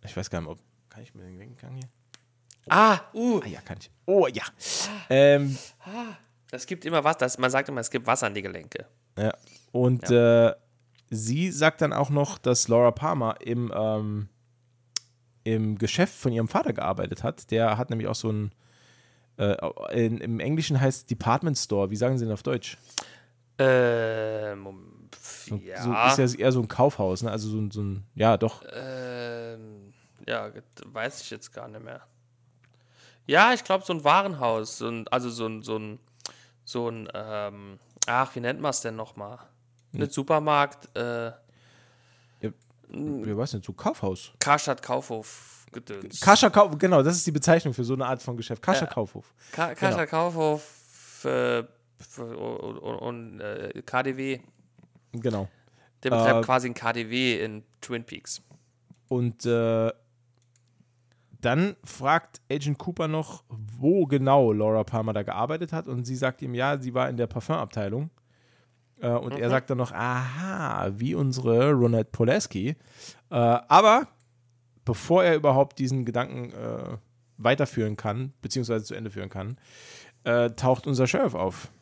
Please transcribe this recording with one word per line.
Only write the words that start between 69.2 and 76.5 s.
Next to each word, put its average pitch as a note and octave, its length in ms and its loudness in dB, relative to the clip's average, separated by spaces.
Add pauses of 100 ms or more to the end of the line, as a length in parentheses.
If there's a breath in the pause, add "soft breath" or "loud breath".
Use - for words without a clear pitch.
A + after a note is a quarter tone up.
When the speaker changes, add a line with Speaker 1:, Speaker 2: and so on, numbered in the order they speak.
Speaker 1:
er A#2+ 100 0
Speaker 2:
Mhm. - 20 2
Speaker 1:
sagt B2+ 180 2
dann C3+ 100 0
noch, A#2+ 140 -2
aha, B2+ 1000 -4
wie A#2+ 200 -4
unsere B2+ 580 2
Ronette A#2 400 4
Pulaski. A#2 580 0
Äh, D#3 60 -6 (580 loud breath)
aber D#3+ 720 6 (800)
bevor E3+ 360 2
er F3 140 6
überhaupt C#3 420 2
diesen C3 280 -2
Gedanken, A#2+ 460 -4